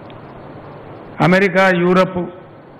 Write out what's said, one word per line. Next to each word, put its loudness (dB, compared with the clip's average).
అమెరికా, 4
యూరప్ 2